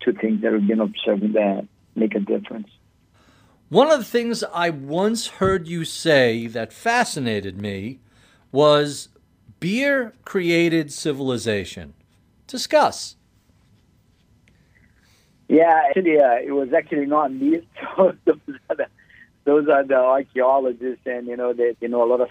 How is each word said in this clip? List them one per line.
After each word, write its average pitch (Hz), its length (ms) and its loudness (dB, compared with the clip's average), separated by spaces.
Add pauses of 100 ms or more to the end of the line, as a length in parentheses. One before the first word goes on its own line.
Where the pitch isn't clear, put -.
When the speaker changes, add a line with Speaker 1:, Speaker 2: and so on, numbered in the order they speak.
Speaker 1:
two 120 140 0
things 110 280 -2
that 113 100 0
we've 104 140 2
been 110 140 2
observing 104 540 -2
that 101 320 0 (280)
make 110 200 -2
a 104 60 -2
difference. - 480 -6 (1000)
Speaker 2:
One 262 220 4
of 302 80 4
the 214 60 -6
things 233 380 -2 (120)
I 170 160 0
once 170 560 -4
heard 190 420 -2
you 170 160 -6
say 123 640 2
that 113 260 -8
fascinated 113 880 -2
me 101 380 -8 (540)
was, 147 560 2 (500)
"Beer 247 560 -2 (100)
created 170 680 0
civilization." 110 1040 -4 (520)
Discuss. - 720 -2 (2250)
Speaker 1:
Yeah, 160 400 6
actually, 160 300 2
uh, 123 260 6
it 143 80 -6
was 139 200 -2
actually 151 340 0
not 147 260 0
me. 143 340 0
<laughs> - 300 -16
So 190 280 4
those - 140 2 (300)
are 160 80 -6
the, 131 100 -4 (580)
those 147 240 2
are 139 160 4
the 135 120 0
archaeologists, 127 1120 0
and, 123 200 -8
you 120 100 -8
know, 123 160 -2
they, 120 280 0
you 117 80 -6
know, 120 160 2
a 117 40 0
lot 123 120 2
of 123 100 -2